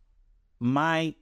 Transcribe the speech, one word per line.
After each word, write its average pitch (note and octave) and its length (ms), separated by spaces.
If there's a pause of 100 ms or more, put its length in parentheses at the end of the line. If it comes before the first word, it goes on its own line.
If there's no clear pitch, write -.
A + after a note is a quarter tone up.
(600)
my, D#3 640